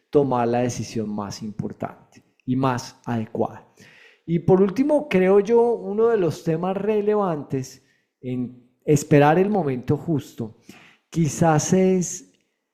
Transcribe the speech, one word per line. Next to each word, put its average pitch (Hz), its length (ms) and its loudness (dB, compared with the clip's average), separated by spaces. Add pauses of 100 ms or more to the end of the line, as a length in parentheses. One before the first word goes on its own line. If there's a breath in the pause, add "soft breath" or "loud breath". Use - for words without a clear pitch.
(100)
tomar 127 380 2
la 120 120 0
decisión 120 480 -4
más 104 340 -8
importante - 800 -12 (220)
y 127 120 -2
más 131 500 -4
adecuada. 113 560 -6 (640 soft breath)
Y 165 120 -2
por 185 200 4
último, 269 480 0
creo 190 300 4
yo, 233 340 2
uno 202 360 0
de 233 80 2
los 170 260 -2
temas 175 340 -2
relevantes 196 1080 -2 (360)
en 127 480 -8 (160)
esperar 151 540 4
el 196 120 2
momento 147 460 -2
justo, 127 600 -6 (520 loud breath)
quizás 160 600 2
es 185 600 0 (420)